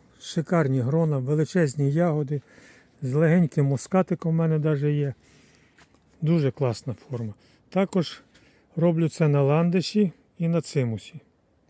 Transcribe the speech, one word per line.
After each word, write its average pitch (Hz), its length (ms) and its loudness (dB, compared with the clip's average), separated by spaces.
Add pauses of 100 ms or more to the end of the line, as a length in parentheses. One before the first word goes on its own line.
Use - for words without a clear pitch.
(200)
шикарні 147 600 0
грона, 147 380 0
величезні 143 760 0
ягоди, 151 500 -2 (600)
з 127 120 -6
легеньким 160 520 2
мускатиком 165 640 -2
в 165 40 0
мене 160 240 0
даже 147 340 0
є. 143 200 -2 (1080)
Дуже 156 300 2
класна 123 420 -4
форма. 117 400 -10 (360)
Також 185 520 -2 (540)
роблю 165 340 2
це 160 180 0
на 143 140 4
ландиші 170 680 2 (260)
і 170 100 -4
на 165 140 0
цимусі. 120 600 -4 (480)